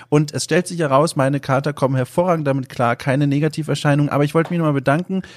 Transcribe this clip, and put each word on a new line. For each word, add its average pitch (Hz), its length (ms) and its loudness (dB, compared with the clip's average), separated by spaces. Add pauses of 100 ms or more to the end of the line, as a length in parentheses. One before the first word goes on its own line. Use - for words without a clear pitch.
Und 147 260 2
es 127 100 -6
stellt 180 220 0
sich 175 140 -6
heraus, 147 360 2
meine 139 240 2
Kater 139 320 -2
kommen 135 240 0
hervorragend 165 500 0
damit 135 220 -2
klar, 120 280 0
keine 143 300 0
Negativerscheinungen. 147 840 0
Aber 147 140 2
ich 147 100 0
wollte 165 160 2
mich 175 80 -2
nochmal 156 160 0
bedanken 160 480 0 (140)